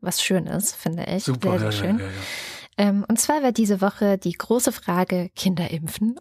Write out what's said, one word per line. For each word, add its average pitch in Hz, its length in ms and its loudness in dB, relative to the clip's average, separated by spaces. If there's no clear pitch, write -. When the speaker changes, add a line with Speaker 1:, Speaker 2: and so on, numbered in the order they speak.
Speaker 1:
was - 220 -2
schön 185 240 2
ist, - 280 -2
finde 170 280 -4
ich. - 200 -2
Speaker 2:
Super, 123 280 0
Speaker 1:
Sehr, - 80 2
sehr 107 80 0
Speaker 2:
ja, 107 40 0
Speaker 1:
schön. 170 280 0
Speaker 2:
ja, 95 60 -6
ja, 95 60 -6
ja. - 800 -4
Speaker 1:
Ähm, 202 180 2
und 220 120 2
zwar 294 240 2
war 254 80 4
diese 208 280 2
Woche 202 380 2
die 180 140 -2
große 240 400 0
Frage, 180 640 0
Kinder 180 340 0
impfen 165 520 -2